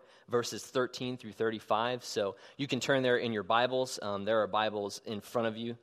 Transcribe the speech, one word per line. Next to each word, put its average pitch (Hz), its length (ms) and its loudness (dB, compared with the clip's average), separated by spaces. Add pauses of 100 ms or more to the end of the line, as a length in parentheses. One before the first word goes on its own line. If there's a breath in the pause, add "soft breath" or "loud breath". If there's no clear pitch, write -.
(300 loud breath)
verses 113 360 -2
thirteen 127 500 -2
through 110 180 -14
thirty-five. 113 680 0
So 101 340 -2 (200 loud breath)
you 139 80 -2
can 135 140 0
turn 135 240 2
there 123 140 6
in 117 160 0
your 104 100 -2
Bibles. 127 580 2
Um, 101 240 -4
there 110 160 4
are 101 60 2
Bibles 104 580 0
in 104 160 -6
front 117 260 -2
of 110 100 -4
you 117 260 -6